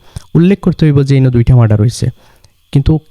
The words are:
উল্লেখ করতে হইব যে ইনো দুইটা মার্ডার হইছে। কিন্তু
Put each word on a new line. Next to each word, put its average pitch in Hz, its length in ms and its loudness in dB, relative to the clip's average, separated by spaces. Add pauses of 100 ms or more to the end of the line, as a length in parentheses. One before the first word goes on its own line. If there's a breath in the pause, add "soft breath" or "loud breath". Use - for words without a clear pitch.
(340 loud breath)
উল্লেখ 185 260 2
করতে 160 260 -2
হইব 143 160 0
যে 135 140 0
ইনো 131 140 2
দুইটা 120 260 2
মার্ডার 107 240 2
হইছে। 120 260 -2 (640 soft breath)
কিন্তু 151 260 -2 (120)